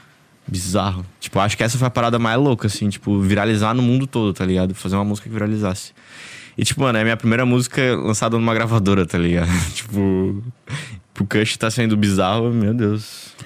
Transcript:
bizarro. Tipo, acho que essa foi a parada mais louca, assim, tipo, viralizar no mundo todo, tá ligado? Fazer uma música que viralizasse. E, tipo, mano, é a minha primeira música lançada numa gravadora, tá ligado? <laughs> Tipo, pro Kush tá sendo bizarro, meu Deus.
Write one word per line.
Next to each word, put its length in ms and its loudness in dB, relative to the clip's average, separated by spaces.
bizarro. 560 -2
Tipo, 200 -4
acho 160 2
que 60 -2
essa 140 0
foi 120 2
a 20 -2
parada 280 2
mais 220 2
louca, 280 2
assim, 200 -2
tipo, 320 0
viralizar 540 2
no 80 0
mundo 240 2
todo, 260 0
tá 120 -4
ligado? 300 0
Fazer 220 -4
uma 80 0
música 240 -4
que 60 -12
viralizasse. 580 -4
E, 80 -2
tipo, 160 -2
mano, 180 2
é 40 2
a 20 2
minha 120 2
primeira 280 2
música 380 0
lançada 420 0
numa 160 2
gravadora, 500 2
tá 140 -2
ligado? 320 2
<laughs> 140 -4
Tipo, 680 -2
pro 140 -2
Kush 300 0
tá 140 -2
sendo 260 0
bizarro, 540 2
meu 220 2
Deus. 540 -2